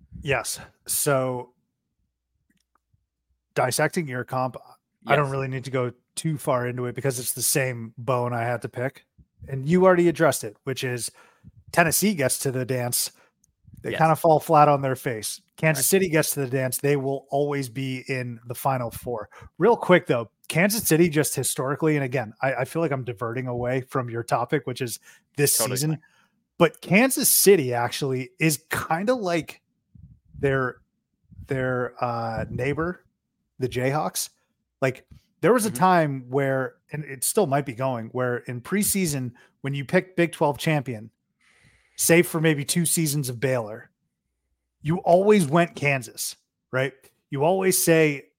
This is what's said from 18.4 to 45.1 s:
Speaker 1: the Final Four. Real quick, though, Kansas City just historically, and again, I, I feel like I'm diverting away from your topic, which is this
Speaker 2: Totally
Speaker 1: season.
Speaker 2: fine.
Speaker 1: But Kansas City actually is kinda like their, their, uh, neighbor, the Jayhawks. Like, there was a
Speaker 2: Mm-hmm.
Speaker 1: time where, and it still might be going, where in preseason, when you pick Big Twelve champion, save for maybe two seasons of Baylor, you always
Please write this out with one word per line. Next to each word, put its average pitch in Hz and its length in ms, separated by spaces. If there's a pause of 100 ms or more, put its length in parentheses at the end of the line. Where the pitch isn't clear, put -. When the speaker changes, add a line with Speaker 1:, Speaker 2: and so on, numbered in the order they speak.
Speaker 1:
the 123 80
Final 127 360
Four. 113 380 (300)
Real 214 180
quick, - 300
though, 117 240 (180)
Kansas 196 360
City 165 240
just 147 260
historically, 143 600
and 143 80
again, 120 380
I, 131 140
I 127 100
feel 160 160
like 160 100
I'm 131 120
diverting 120 440
away 123 340
from 123 280
your 117 140
topic, 127 420
which 123 160
is 117 180 (380)
this - 200
Speaker 2:
Totally 107 200
Speaker 1:
season. 151 140
Speaker 2:
fine. 151 100 (560)
Speaker 1:
But 160 240
Kansas 254 500
City 156 420
actually 127 640
is 156 300
kinda 196 440
like 175 480 (800)
their, 135 420 (640)
their, 127 480 (100)
uh, 117 460
neighbor, 139 560 (540)
the 127 100
Jayhawks. 139 600 (520)
Like, 131 240 (360)
there 175 120
was 233 120
a 220 40
Speaker 2:
Mm-hmm. 120 80
Speaker 1:
time 151 520
where, 135 460 (160)
and 151 140
it 135 180
still 202 240
might 139 180
be 131 80
going, 120 360
where 123 300
in 123 200
preseason, 160 760 (280)
when 139 120
you 139 120
pick 180 300
Big 170 160
Twelve 147 260
champion, 123 540 (880)
save 170 300
for 165 120
maybe 156 240
two 165 220
seasons 147 420
of 120 140
Baylor, 117 500 (880)
you 165 180
always 190 460